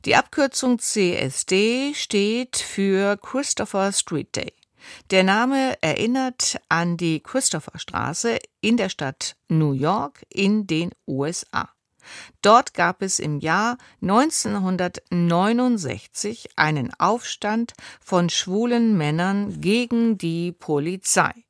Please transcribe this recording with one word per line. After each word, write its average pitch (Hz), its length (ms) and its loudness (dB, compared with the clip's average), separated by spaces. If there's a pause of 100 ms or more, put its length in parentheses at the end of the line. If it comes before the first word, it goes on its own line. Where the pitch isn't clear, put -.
Die - 100 2
Abkürzung 262 640 2
C 185 360 0
S - 320 -4
D 240 460 2
steht 220 640 -2
für 196 640 0
Christopher 202 720 -2
Street - 440 -4
Day. - 180 -6 (560)
Der 190 140 4
Name 247 580 2
erinnert 247 880 -2
an 170 260 0
die 165 240 0
Christopherstraße - 1160 -4 (240)
in 220 160 4
der 190 100 0
Stadt - 480 -8 (140)
New 156 240 2
York 190 560 -2
in 202 380 0
den 165 240 -2 (140)
U 139 200 -2
S 175 260 -6
A. - 160 -6 (760)
Dort 226 320 6
gab 175 280 0
es 190 180 -4
im 147 200 -4
Jahr 202 380 0 (220)
neunzehnhundertneunundsechzig 190 2500 0
einen 156 440 0
Aufstand 220 720 -2 (260)
von 175 300 0
schwulen 226 680 0
Männern 175 600 -2
gegen 233 580 2
die 170 360 -4
Polizei. 165 800 0 (160)